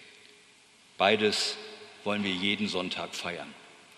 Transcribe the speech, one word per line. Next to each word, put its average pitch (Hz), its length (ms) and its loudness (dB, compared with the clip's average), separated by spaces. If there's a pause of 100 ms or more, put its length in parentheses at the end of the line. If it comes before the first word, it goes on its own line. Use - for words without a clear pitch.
(960)
Beides 104 600 4 (480)
wollen 104 200 0
wir 98 80 0
jeden 101 360 0
Sonntag 87 460 -4
feiern. 87 380 -8 (460)